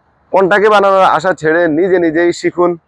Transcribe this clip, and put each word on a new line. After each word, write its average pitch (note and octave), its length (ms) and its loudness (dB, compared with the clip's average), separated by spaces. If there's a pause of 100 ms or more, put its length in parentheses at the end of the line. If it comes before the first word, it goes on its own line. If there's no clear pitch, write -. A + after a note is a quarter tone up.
(320)
কোনটাকে G3 380 2
বানানোর G3 340 2
আশা D#3 300 0
ছেড়ে D#3+ 340 -2
নিজে F3 320 0
নিজেই E3+ 340 -2
শিখুন F3 440 -4 (100)